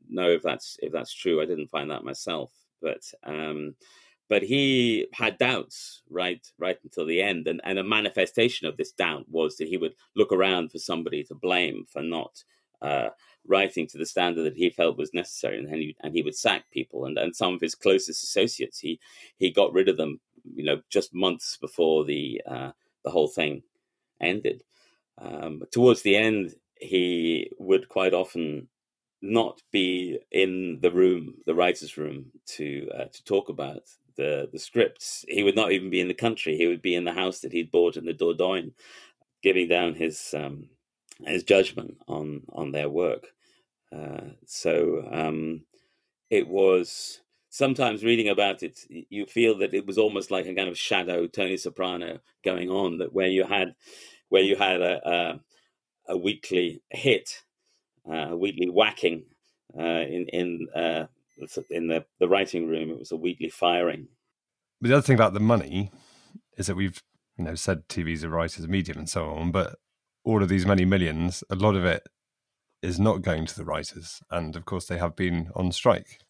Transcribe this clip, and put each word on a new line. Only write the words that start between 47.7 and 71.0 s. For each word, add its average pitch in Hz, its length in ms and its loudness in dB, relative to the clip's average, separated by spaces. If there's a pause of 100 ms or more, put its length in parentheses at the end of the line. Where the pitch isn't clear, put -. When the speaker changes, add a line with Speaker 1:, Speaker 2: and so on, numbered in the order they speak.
Speaker 1:
reading 117 240 4
about 98 360 2
it, 78 160 -10 (100)
y-, 80 200 -14
you 101 160 -6
feel 113 340 4
that 95 140 0
it 101 120 -2
was 98 120 -4
almost 104 320 2
like 95 160 -2
a 92 80 -8
kind 95 140 -4
of 87 100 -8
shadow 87 500 0
Tony 95 280 -4
Soprano 87 640 -6 (240)
going 90 260 -2
on, 95 280 0
that 87 160 -6
where 95 140 2
you 95 180 4
had, 92 300 -2 (520)
where 95 140 6
you 98 160 4
had 92 240 2
a, 87 280 0
a, 85 300 0 (760)
a 92 40 0
weekly 90 720 0
hit, - 540 0 (680)
uh, 78 220 -6
a 85 60 -4
weekly 90 320 -2
whacking, 90 540 2 (540)
uh, 78 60 -8
in, 82 500 -2
in, 85 420 -4
uh, 80 300 0 (640)
in 85 180 -2
the, 82 160 0 (160)
the 90 80 4
writing 90 400 2
room, 80 220 -2
it 82 100 -8
was - 120 -16
a 82 60 -4
weekly 82 320 -4
firing. 87 580 0 (760)
Speaker 2:
But 120 80 2
the 135 60 8
other 143 80 6
thing 135 120 6
about 107 180 6
the 101 60 -2
money 101 520 2 (640)
is 95 100 -4
that 98 80 -2
we've, 92 260 -2 (360)
you 87 80 -4
know, 80 100 -6
said 85 320 -2
T - 160 -4
V's 80 200 -4
a 82 60 -6
writer's 82 380 -4
medium 85 300 -2
and 80 120 -8
so 80 200 -4
on, 80 220 -2
but 92 240 0 (480)
all 110 200 4
of 90 60 2
these 92 160 4
many 95 200 6
millions, 87 640 2